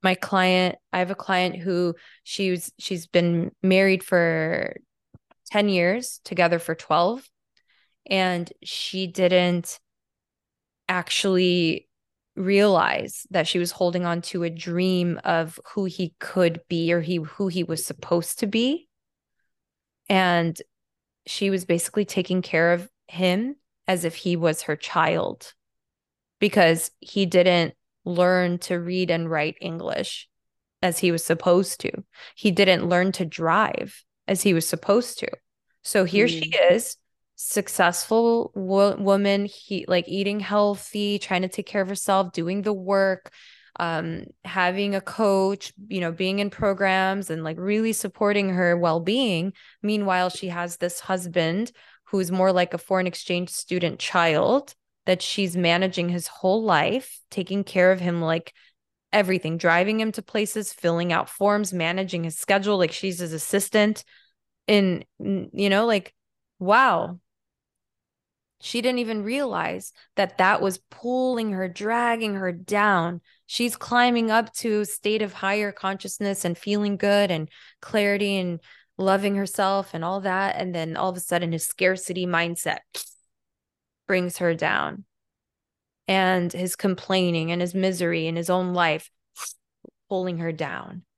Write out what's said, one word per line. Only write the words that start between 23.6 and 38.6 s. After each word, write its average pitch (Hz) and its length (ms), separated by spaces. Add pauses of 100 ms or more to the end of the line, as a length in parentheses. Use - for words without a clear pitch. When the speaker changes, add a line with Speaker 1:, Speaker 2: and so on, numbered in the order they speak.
Speaker 1:
as 180 180
if 165 100
he 175 220
was 160 260
her 151 140
child - 760 (840)
because 170 520 (100)
he - 260
didn't 175 480 (300)
learn 180 540
to 180 180
read 175 340
and 165 200
write 156 300
English - 680 (520)
as 175 200
he 180 100
was 165 140
supposed 180 560
to. - 100 (460)
He 214 140
didn't 180 380
learn 180 240
to 185 120
drive 165 800 (220)
as 190 160
he 196 120
was 165 120
supposed 208 520
to. - 100 (540)
So 190 220
here 202 240
she 160 180
Speaker 2:
Mm. 175 280
Speaker 1:
is, 226 220 (440)
successful 220 1160
wo-, 196 400